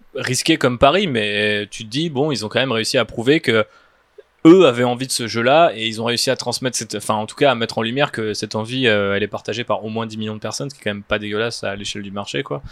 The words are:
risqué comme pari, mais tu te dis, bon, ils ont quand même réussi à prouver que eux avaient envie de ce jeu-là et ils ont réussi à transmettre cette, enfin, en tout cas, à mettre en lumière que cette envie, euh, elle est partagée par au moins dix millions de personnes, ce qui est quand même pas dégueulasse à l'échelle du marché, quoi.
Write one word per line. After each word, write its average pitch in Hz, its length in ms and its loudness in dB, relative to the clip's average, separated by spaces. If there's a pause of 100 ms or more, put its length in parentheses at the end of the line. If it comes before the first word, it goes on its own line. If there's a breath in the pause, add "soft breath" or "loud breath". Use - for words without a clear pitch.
(160)
risqué 127 420 2
comme 123 220 2
pari, 175 280 6
mais 104 640 0
tu - 140 -12
te 110 60 -14
dis, 151 200 -2
bon, 147 220 0
ils 107 140 -4
ont 104 40 -6
quand 127 100 2
même 131 120 2
réussi 113 260 0
à 120 60 4
prouver 127 380 2
que 110 240 4 (800 soft breath)
eux 170 220 10
avaient 120 160 2
envie 123 240 -2
de - 60 -10
ce 123 120 -4
jeu-là 127 480 4
et 110 140 -4
ils 113 140 -6
ont 113 40 -4
réussi 120 240 0
à 127 60 0
transmettre 123 420 -6
cette, - 180 -8
enfin, 104 180 -4
en 107 120 -2
tout - 120 -16
cas, 143 140 6
à 123 40 2
mettre 113 220 -4
en 123 40 -2
lumière 127 300 -2
que 107 220 -4
cette 107 220 -6
envie, 120 320 -2
euh, 101 280 2
elle 101 80 0
est 101 60 -4
partagée 107 340 -6
par 104 220 -2
au 110 40 -6
moins 113 160 -4
dix 110 120 -10
millions 107 180 -6
de 104 60 -12
personnes, 123 280 -8
ce - 60 -16
qui - 60 -20
est - 20 -20
quand 107 60 -2
même 101 120 -6
pas 107 160 -2
dégueulasse 104 460 -4
à 101 140 -6
l'échelle 104 260 -8
du 98 80 -12
marché, 101 320 -6
quoi. 139 180 -6 (100)